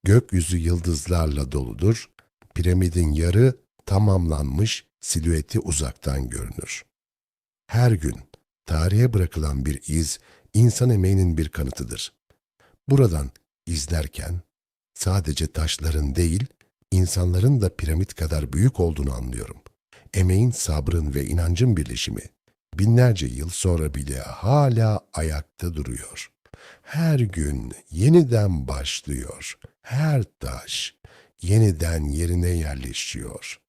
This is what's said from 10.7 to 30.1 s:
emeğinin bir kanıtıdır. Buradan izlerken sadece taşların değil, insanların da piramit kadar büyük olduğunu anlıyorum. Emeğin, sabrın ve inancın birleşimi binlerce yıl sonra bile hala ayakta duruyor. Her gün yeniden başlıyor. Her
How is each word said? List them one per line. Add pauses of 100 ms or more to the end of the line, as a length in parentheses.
emeğinin
bir
kanıtıdır. (760)
Buradan (360)
izlerken (540)
sadece
taşların
değil, (440)
insanların
da
piramit
kadar
büyük
olduğunu
anlıyorum. (580)
Emeğin,
sabrın
ve
inancın
birleşimi (520)
binlerce
yıl
sonra
bile
hala (140)
ayakta
duruyor. (520)
Her
gün (180)
yeniden
başlıyor. (240)
Her (160)